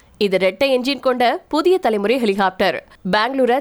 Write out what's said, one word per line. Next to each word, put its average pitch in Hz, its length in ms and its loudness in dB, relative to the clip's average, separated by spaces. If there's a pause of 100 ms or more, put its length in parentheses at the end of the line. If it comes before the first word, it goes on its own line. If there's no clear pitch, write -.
(180)
இது 190 180 0
ரெட்டை - 280 0
என்ஜின் 262 360 0
கொண்ட 254 480 0
புதிய 349 300 2
தலைமுறை 226 440 0
ஹெலிகாப்டர். 196 580 0 (320)
பெங்களூரை 247 480 0